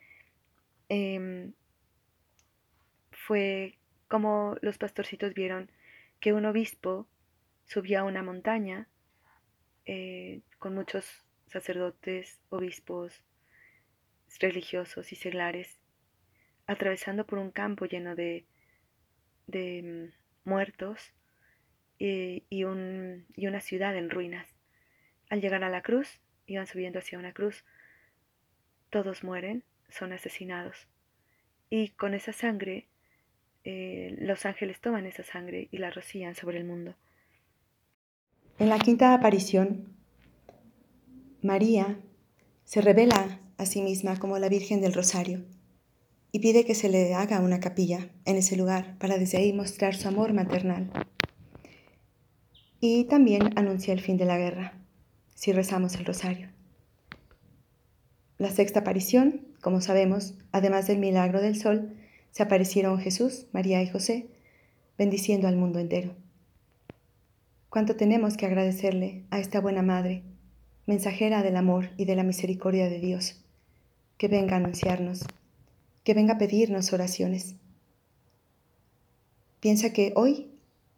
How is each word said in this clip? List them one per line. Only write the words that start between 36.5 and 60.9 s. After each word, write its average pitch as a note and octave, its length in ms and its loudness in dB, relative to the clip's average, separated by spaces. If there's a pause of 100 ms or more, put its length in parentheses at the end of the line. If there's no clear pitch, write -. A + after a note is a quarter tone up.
el F3 80 -8
mundo. F3 300 -12 (1600)
En G#3+ 100 6
la A3 80 4
quinta A#3+ 360 6
aparición, G3 800 2 (1500)
María G3 580 2 (640)
se - 180 2
revela G3+ 580 6 (180)
a F#3+ 80 -4
sí G3 160 -2
misma F#3+ 360 -2
como G3 200 -4
la F#3+ 120 0
Virgen G3 320 2
del F#3 120 2
Rosario F3+ 500 0 (880)
y G#3 80 0
pide A3+ 260 6
que A3 100 0
se G#3+ 140 0
le F#3 260 4
haga G3+ 240 2
una F3+ 200 4
capilla F3+ 500 -2 (160)
en G3 100 2
ese F#3+ 200 2
lugar F#3 420 -2
para F#3+ 200 0
desde F#3 200 0
ahí G3+ 160 4
mostrar G3 420 -2
su G3+ 120 -6
amor G#3+ 260 0
maternal. F#3 580 0 (1900)
Y A#3+ 260 6
también G#3+ 520 6
anuncia G3 360 2
el F#3 80 0
fin F#3 160 2
de F3+ 80 4
la F3+ 120 4
guerra, F3+ 360 -4 (600)
si - 200 0
rezamos F#3 420 0
el - 100 -8
rosario. F3+ 440 -4 (1900)
La G3 140 -2
sexta G3+ 300 2
aparición, G#3 640 2 (140)
como F#3 200 2
sabemos, F#3+ 560 2 (140)
además F#3+ 360 2
del G3+ 120 2